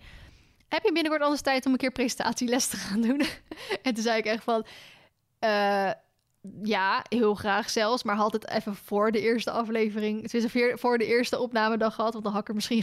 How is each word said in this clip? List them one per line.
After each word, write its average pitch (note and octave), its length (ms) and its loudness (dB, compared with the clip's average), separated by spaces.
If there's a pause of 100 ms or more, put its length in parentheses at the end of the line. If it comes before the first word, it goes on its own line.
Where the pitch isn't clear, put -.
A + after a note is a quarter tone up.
(680)
"Heb D#4+ 160 -2
je G4 80 4
binnenkort D#4 300 0
anders D4 180 2
tijd C4+ 260 2
om C4 60 4
een B3+ 60 2
keer C4 140 0
presentatielessen B3 800 0
te - 140 -6
gaan G3 160 0
doen?" B3+ 200 4 (340)
<laughs> - 280 -6
En B3+ 120 0
toen A3 80 -4
zei A3+ 160 2
ik G#3+ 80 0
echt A3 180 -2
van: A3+ 220 0 (720)
"Eh, G3+ 520 2 (720)
ja, G#3 460 0
heel G#3+ 260 2
graag G#3 360 -2
zelfs, A3+ 320 0
maar G#3 140 -2
had G#3+ 160 2
het - 160 -4
even G#3+ 260 -4
voor G#3 380 0
de G#3+ 80 0
eerste A3+ 300 0
aflevering, A3 800 -2
tenminste A#3 300 0
veer-, A#3+ 200 2
voor A#3+ 200 2
de A3 80 0
eerste A#3+ 320 2
opnamedag A3 560 0
gehad, A3+ 180 -2
want A3 120 -8
dan G#3+ 80 -2
had G#3 100 -2
ik - 60 -12
er G#3+ 60 -6
misschien A3 280 0